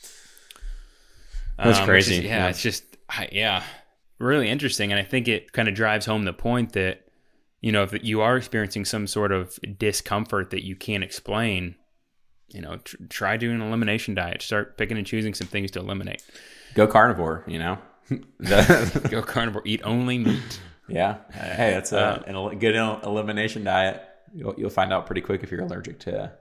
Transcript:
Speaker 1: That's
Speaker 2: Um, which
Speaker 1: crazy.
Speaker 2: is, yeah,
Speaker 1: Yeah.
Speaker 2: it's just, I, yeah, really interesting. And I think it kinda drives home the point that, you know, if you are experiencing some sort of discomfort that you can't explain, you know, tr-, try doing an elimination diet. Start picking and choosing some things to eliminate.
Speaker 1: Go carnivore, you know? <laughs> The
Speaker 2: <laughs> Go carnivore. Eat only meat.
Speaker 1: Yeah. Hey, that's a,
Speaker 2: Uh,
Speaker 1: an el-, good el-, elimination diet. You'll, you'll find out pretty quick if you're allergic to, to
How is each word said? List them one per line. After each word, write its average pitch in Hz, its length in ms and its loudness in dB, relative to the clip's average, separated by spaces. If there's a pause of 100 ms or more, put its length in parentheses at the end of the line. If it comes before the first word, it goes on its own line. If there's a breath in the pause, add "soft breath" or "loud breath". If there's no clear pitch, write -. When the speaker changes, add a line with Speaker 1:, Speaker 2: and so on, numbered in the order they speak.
(1600 loud breath)
Speaker 1:
That's 113 200 6
Speaker 2:
Um, 98 60 4
which 95 60 2
Speaker 1:
crazy. 95 280 6
Speaker 2:
is, 87 60 0
yeah, 107 140 -2
Speaker 1:
Yeah. 92 120 2
Speaker 2:
it's 90 120 -4
just, - 220 -2 (240)
I, - 240 -6
yeah, 101 320 0 (540 loud breath)
really 127 320 2
interesting. 120 420 0
And 101 80 2
I 98 40 0
think 120 240 0
it - 260 -2
kinda 110 180 2
drives 107 340 2
home 110 200 0
the 90 80 -2
point 120 400 0
that, 92 320 -2 (560)
you 110 100 0
know, 104 120 4
if 98 200 -4
you 107 160 0
are 113 160 4
experiencing 107 480 -4
some 104 240 -4
sort 104 240 0
of 92 260 -2 (200)
discomfort 104 720 -2
that 92 160 -6
you 92 100 -8
can't 101 280 -4
explain, 95 720 -4 (760)
you 98 120 -14
know, 87 160 -10
tr-, - 200 -18 (120)
try 104 280 -2
doing 117 180 -2
an 117 60 -2
elimination 110 540 -2
diet. 87 260 -4
Start - 360 -4
picking 110 200 -2
and 101 80 -4
choosing 110 300 -4
some 92 120 -8
things 98 240 -4
to - 80 -8
eliminate. 98 440 -8 (500 loud breath)
Speaker 1:
Go 107 140 8
carnivore, 87 600 4
you 82 120 -6
know? 90 180 -2 (320)
<laughs> 135 80 -2 (220)
The 120 680 6
Speaker 2:
<laughs> 110 40 2
Go 110 100 -2
carnivore. 110 440 -4
Eat 107 180 -2
only 123 340 0
meat. - 420 0 (280)
Speaker 1:
Yeah. 95 300 0 (140)
Hey, - 420 0
that's 92 180 -2
a, 101 80 2
Speaker 2:
Uh, 107 260 0
Speaker 1:
an 98 100 -10
el-, 95 200 -4
good 110 200 4
el-, 110 280 0
elimination 107 600 -2
diet. 95 380 2 (320)
You'll, 143 240 -8
you'll - 120 -4
find 95 240 2
out 90 120 0
pretty 92 160 -4
quick 98 220 -4
if - 80 -10
you're 87 100 -6
allergic 90 400 -10
to, 85 100 -8
to - 300 -6